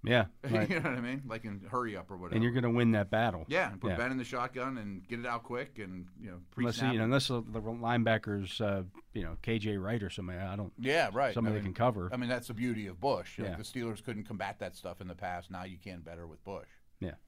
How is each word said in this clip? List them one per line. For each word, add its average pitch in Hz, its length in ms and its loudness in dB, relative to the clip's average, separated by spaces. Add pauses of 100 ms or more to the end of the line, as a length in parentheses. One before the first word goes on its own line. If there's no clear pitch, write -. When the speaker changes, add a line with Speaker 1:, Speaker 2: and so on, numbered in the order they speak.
Speaker 1:
Yeah, 117 220 6 (100)
Speaker 2:
<laughs> - 120 -8
Speaker 1:
right. 110 220 4
Speaker 2:
You 175 80 2
know 160 120 0
what 127 80 0
I - 20 -2
mean? 127 260 -4
Like 113 180 -6
in 101 240 -6
hurry 113 280 0
up 87 160 -8
or 95 40 -8
whatever. 90 200 -2
Speaker 1:
And 113 80 6
you're 120 80 4
gonna 120 180 4
win 117 220 8
that 101 180 4
battle. 110 380 2
Speaker 2:
Yeah, 151 240 2
and 92 80 -10
put 101 100 0
Speaker 1:
Yeah. 90 60 2
Speaker 2:
Ben 123 160 0
in 131 40 -2
the 127 80 -2
shotgun 127 540 -4
and 98 300 -8
get 117 100 -4
it 120 80 -4
out 117 160 -2
quick 120 380 -6
and, 90 260 -8 (140)
you 113 100 -10
know, 87 60 -10 (200)
Speaker 1:
Unless, 120 200 2
Speaker 2:
pre-snap. 131 160 2
Speaker 1:
you 117 80 2
know, 110 60 4
unless 131 220 4
the, 123 140 0
the 113 180 -6
linebacker's, 113 1000 2
uh, 98 240 2 (280)
you 104 120 -2
know, 82 180 -4
K 113 160 2
J 107 180 0
Wright 104 240 0
or 101 80 -2
somebody, 90 300 -4
I 95 160 -4
don't. 101 240 -4
Speaker 2:
Yeah, 131 340 4
right. 120 220 2
Speaker 1:
Somebody 110 220 4
Speaker 2:
I - 20 2
Speaker 1:
that 104 60 -2
Speaker 2:
mean, 92 100 -2
Speaker 1:
can 117 100 2
cover. 98 280 2
Speaker 2:
I 127 40 -2
mean, 123 140 -2
that's 120 160 0
the 120 80 -6
beauty 110 320 0
of 87 140 -10
Bush. 110 400 0
Like, 107 80 -2
Speaker 1:
Yeah. 87 80 -4
Speaker 2:
the - 80 -8
Steelers 117 400 -6
couldn't 107 200 -6
combat 101 360 -6
that 92 160 -8
stuff 87 240 -10
in 92 80 -8
the 87 80 -8
past. 90 340 -6
Now 90 140 -8
you 92 140 -12
can 90 220 -12
better 85 280 -12
with - 160 -18
Bush. 98 240 -10 (320)
Speaker 1:
Yeah. 82 140 -6 (140)